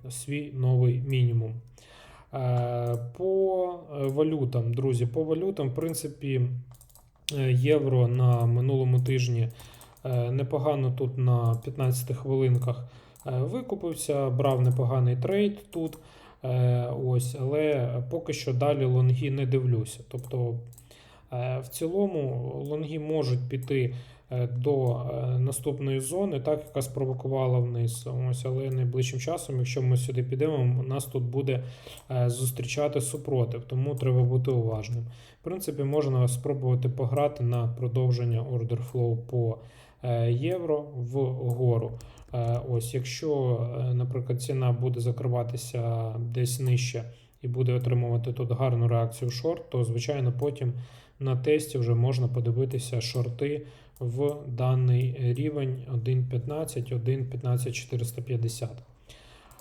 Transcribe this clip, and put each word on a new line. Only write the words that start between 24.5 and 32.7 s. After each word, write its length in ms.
е, 480
наступної 600
зони, 400
так, 280
яка 140
спровокувала 800
вниз. 480
Ось, 160
але 240
найближчим 500
часом, 380
якщо 240
ми 160
сюди 260
підемо, 560
у 40
нас 220
тут 180
буде, 400
е, 180
зустрічати 720